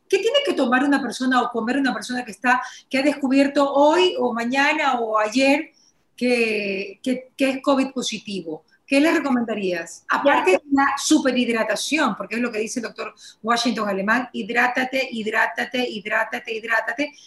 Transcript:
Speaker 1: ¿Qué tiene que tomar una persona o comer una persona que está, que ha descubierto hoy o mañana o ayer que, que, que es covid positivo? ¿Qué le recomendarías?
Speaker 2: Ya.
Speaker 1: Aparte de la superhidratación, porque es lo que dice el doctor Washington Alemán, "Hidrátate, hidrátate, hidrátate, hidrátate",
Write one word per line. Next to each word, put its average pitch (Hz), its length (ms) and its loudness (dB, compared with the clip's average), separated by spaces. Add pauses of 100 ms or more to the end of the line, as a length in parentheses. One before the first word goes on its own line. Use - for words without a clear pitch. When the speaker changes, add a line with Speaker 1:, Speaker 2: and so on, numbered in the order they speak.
Speaker 1:
¿Qué 381 100 2
tiene 453 260 0
que 349 80 0
tomar 262 320 2
una 285 160 2
persona 254 420 0
o - 80 -4
comer 233 280 -2
una 262 160 0
persona 240 300 -8
que 214 80 -14
está, 254 300 0 (260)
que 262 100 -2
ha 269 40 0
descubierto 277 720 2
hoy 311 460 4
o 247 160 0
mañana 269 680 0
o 220 180 0
ayer 269 540 2 (440)
que, 214 840 -2
que, 254 340 -4
que 269 140 2
es 269 120 -4
covid 262 300 2
positivo? 190 720 -8 (220)
¿Qué 277 140 4
le 320 100 4
recomendarías? 220 920 -2 (120)
Speaker 2:
Ya. - 60 0
Speaker 1:
Aparte 285 340 2
de - 80 4 (100)
la 277 320 4
superhidratación, 247 1120 0
porque 202 220 -8
es 240 60 -2
lo 233 100 -4
que 220 60 -6
dice 226 220 -6
el 220 40 -8
doctor 214 300 -12 (280)
Washington 214 460 0
Alemán, 208 440 0
"Hidrátate, 247 800 -2
hidrátate, 233 800 -2
hidrátate, 220 680 -4
hidrátate", 226 580 -4 (140)